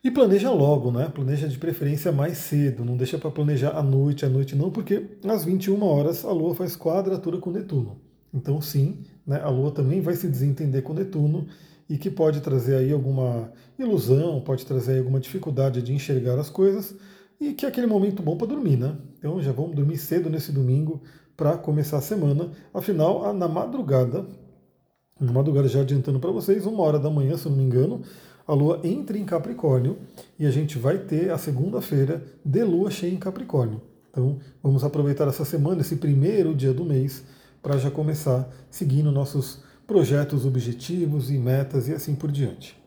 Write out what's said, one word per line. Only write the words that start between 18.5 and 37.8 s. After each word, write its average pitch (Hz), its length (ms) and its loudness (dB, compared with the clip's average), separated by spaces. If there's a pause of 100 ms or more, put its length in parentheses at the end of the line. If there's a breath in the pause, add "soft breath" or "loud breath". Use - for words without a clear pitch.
né? 139 200 -2 (220)
Então 160 240 -4
já 139 80 0
vamos 147 240 -4
dormir 143 220 0
cedo 170 320 -2
nesse 156 240 -4
domingo 139 480 0 (360 loud breath)
pra 156 200 2
começar 151 400 -2
a 139 60 0
semana. 170 480 0 (220 loud breath)
Afinal, 180 520 0
a, 208 80 0
na 180 160 0
madrugada, 175 800 0 (920)
na 123 140 0
madrugada 139 340 4
já 127 140 2
adiantando 135 400 0
pra 170 100 -2
vocês, 202 360 0
uma 214 160 -2
hora 151 160 4
da 143 100 0
manhã, 143 300 0
se 147 80 -8
eu 151 40 -2
não 135 80 2
me 135 60 2
engano, 131 380 2 (440 loud breath)
a 156 60 -2
Lua 151 320 2
entra 175 320 -2
em 208 80 -4
Capricórnio 160 720 0 (400 loud breath)
e 151 60 -2
a 143 60 4
gente 147 280 -2
vai 143 200 0
ter 175 320 -2
a 156 80 -2
segunda-feira 151 840 -2 (220 loud breath)
de 160 180 2
Lua 190 280 2
cheia 180 220 -4
em 185 40 -2
Capricórnio. 131 640 -2 (300)
Então 131 280 0 (240 loud breath)
vamos 135 220 2
aproveitar 143 420 0
essa 139 180 -2
semana, 160 360 0
esse 143 160 -2
primeiro 160 580 4
dia 131 200 2
do 170 100 -2
mês, 139 400 0 (380 loud breath)
pra 139 160 0
já 139 120 0